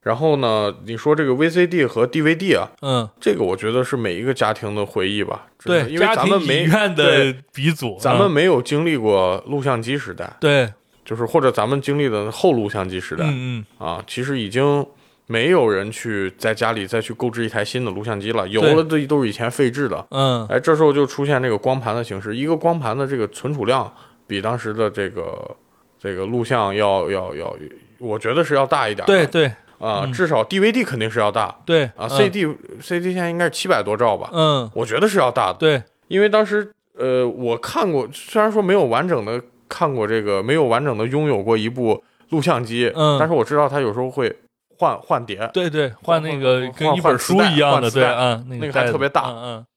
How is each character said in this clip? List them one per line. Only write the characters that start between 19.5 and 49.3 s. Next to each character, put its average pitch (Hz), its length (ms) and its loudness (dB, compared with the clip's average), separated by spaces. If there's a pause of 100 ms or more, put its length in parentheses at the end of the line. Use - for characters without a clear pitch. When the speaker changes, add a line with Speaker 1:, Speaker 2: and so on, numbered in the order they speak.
Speaker 1:
废 131 180 0
置 131 200 -4
的。 87 80 -4 (120)
Speaker 2:
对。 135 100 -6
嗯。 127 280 0
Speaker 1:
哎， 113 140 0
这 156 160 2
时 156 80 4
候 147 80 6
就 143 120 2
出 143 220 -4
现 139 160 2
这 127 80 0
个 104 80 0
光 131 220 0
盘 113 120 -4
的 117 120 -2
形 98 180 -8
式， 107 140 -8
一 135 100 -4
个 160 100 2
光 170 220 0
盘 117 180 -4
的 139 80 -2
这 135 120 -4
个 110 100 -2
存 - 260 -6
储 135 120 -4
量 117 280 0 (360)
比 101 120 -4
当 110 160 -2
时 113 160 -8
的 110 160 0
这 101 220 -4
个， - 460 -10 (420)
这 98 160 -8
个 92 120 -6
录 117 180 -2
像 110 280 0
要， 98 380 2
要， 92 240 -4
要， 78 220 -8 (420)
我 110 180 -6
觉 110 160 -2
得 160 120 4
是 151 100 -2
要 135 100 4
大 135 240 0
一 107 60 -2
点 101 100 -6
的。 202 80 4
Speaker 2:
对， 175 140 6
对。 143 260 2 (260)
Speaker 1:
啊， 104 260 -2
Speaker 2:
嗯。 131 80 -4
Speaker 1:
至 170 140 0
少 139 160 2
D 190 160 -2
V 214 140 4
D 247 100 0
肯 139 160 -4
定 110 100 -2
是 110 100 -2
要 104 120 2
大。 101 240 -2 (120)
Speaker 2:
对， 160 180 4 (120)
Speaker 1:
啊， 110 120 -6
Speaker 2:
嗯。 - 0 -
Speaker 1:
C 139 220 4
D，C 175 680 -6
D 180 140 -4
现 180 40 -4
在 175 120 -2
应 170 80 -4
该 175 80 0
是 165 60 2
七 - 180 -8
百 139 140 2
多 104 120 -2
兆 110 220 2
吧。 - 160 -8
Speaker 2:
嗯。 147 400 2
Speaker 1:
我 113 140 -4
觉 110 120 -2
得 190 80 4
是 196 120 2
要 127 120 4
大 107 220 0
的。 - 60 -8
Speaker 2:
对。 151 240 2 (260)
Speaker 1:
因 185 100 0
为 208 100 4
当 214 160 4
时， 208 280 -4 (240)
呃， 127 320 0
我 117 300 -4
看 196 340 -2
过， 127 180 -2
虽 - 300 -4
然 220 100 4
说 214 120 0
没 185 100 2
有 196 120 4
完 123 220 0
整 151 160 0
的 110 160 -4 (300)
看 156 260 -2
过 107 120 0
这 110 160 0
个， 98 200 0
没 120 120 0
有 160 100 4
完 120 180 2
整 139 140 -2
的 107 100 -2
拥 147 220 0
有 110 140 0
过 113 120 2
一 110 140 0
部 120 340 0 (280)
录 160 100 0
像 135 240 2
机， 117 320 0
Speaker 2:
嗯。 151 220 2
Speaker 1:
但 156 100 2
是 170 60 0
我 135 100 2
知 147 100 -6
道 147 140 4
它 139 100 -2
有 123 140 -2
时 110 60 -4
候 127 120 -4
会 127 240 -2 (440)
换， 139 200 0
换 127 280 -2
碟。 107 260 -6
Speaker 2:
对， 180 160 0
对， 147 240 -2 (100)
换 165 200 0
那 147 160 -6
个 127 220 2
Speaker 1:
换， 127 120 -6
Speaker 2:
跟 156 240 0
一 185 60 -2
本 143 160 4
书 - 240 0
一 160 160 4
样 147 200 4
的， 135 40 0
Speaker 1:
换， - 0 -
换 117 80 2
磁 131 100 2
带， 127 60 6
Speaker 2:
对， 120 100 0
嗯， 123 320 0
那 127 80 -10
个 120 100 -6
Speaker 1:
那 143 60 -6
个 131 80 2
还 120 100 2
特 113 60 -2
别 135 140 0
大。 135 140 0
Speaker 2:
袋 127 40 -4
子。 120 60 -8